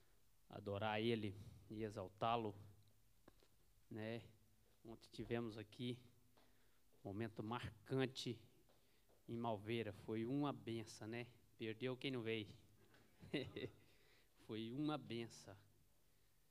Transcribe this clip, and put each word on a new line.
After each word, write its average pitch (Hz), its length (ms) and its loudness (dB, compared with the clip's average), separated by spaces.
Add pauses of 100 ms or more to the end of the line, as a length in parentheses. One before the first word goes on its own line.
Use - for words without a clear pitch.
(480)
adorar 104 520 2
Ele 110 320 4 (380)
e 110 140 -4
exaltá-lo, 107 720 2 (1300)
né? 113 320 -2 (640)
Ontem - 280 -12
tivemos 117 440 0
aqui 123 400 -4 (1080)
um 101 60 -4
momento 107 300 -2
marcante 123 960 2 (920)
em 117 80 0
Malveira, 110 560 2
foi 113 320 0
uma 143 280 4
benção, 113 540 -4
né? 120 220 -2 (280)
Perdeu 113 400 0
quem 139 140 0
não 127 120 0
veio. 110 300 2 (800)
<laughs> 127 380 0 (760)
Foi 113 280 -2
uma 147 260 2
benção, 113 580 -6 (960)